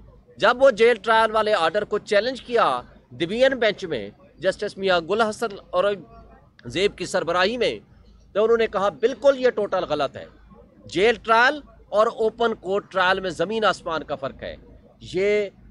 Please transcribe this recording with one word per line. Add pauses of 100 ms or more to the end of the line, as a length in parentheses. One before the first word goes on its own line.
(380)
जब
वो
जेल
ट्रायल
वाले
ऑर्डर
को
चैलेंज
किया (300)
डिवीजन
बेंच
में (280)
जस्टिस
मियां
गुल
हसन (160)
और (720)
जेब
की
सरबराही
में, (540)
तो
उन्होंने
कहा
बिल्कुल
ये
टोटल
गलत
है, (580)
जेल
ट्रायल (300)
और
ओपन
कोर्ट
ट्रायल
में
ज़मीन
आसमान
का
फ़र्क
है, (460)
ये (180)